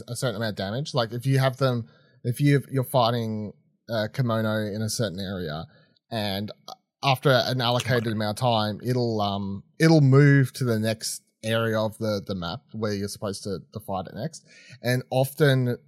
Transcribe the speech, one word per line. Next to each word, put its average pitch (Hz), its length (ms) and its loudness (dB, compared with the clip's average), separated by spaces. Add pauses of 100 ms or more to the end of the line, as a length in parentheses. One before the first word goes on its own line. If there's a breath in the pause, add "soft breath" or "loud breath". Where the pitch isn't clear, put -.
a 120 80 -10
certain 117 200 -2
amount 110 160 -4
of - 60 -8
damage. 107 360 -4
Like, 117 180 0
if 120 140 -6
you 135 140 2
have 131 180 0
them, 123 300 0 (360 soft breath)
if 123 160 -4
you, 143 220 4 (100)
you're 131 120 0
fighting, 113 680 0 (360)
uh, 110 240 -2
Kimono 110 440 0 (160)
in 107 80 -4
a 110 80 -2
certain 98 300 -4
area, 90 460 -6 (460 soft breath)
and 104 400 -4 (520)
after 139 280 2
an 123 280 2
allocated 120 540 0
amount 107 260 -4
of - 20 -8
time, 107 440 0
it'll, 120 360 -2
um, 101 420 -4 (160)
it'll 160 220 6
move 139 520 6
to - 120 -6
the 113 140 0
next 110 420 -4 (220)
area 113 360 0
of 110 180 -2
the, 107 280 -2
the 101 100 -6
map 85 260 -8 (120)
where 107 200 -2
you're 101 160 -4
supposed - 360 -8
to, 98 120 -6 (160)
to 107 80 -10
fight 95 260 -6
it - 80 -18
next. - 300 -10 (380 loud breath)
And 123 260 0
often 131 680 2 (100)